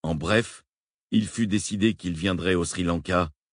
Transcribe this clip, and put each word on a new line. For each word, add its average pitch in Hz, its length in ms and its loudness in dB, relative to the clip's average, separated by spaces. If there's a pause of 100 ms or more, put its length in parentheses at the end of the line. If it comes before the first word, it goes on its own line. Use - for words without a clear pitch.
En 80 140 -2
bref, 95 480 -2 (480)
il 107 160 4
fut 113 200 -2
décidé 104 460 0
qu'il 90 200 -6
viendrait 90 420 0
au 87 80 2
Sri 90 200 -4
Lanka 85 480 0 (220)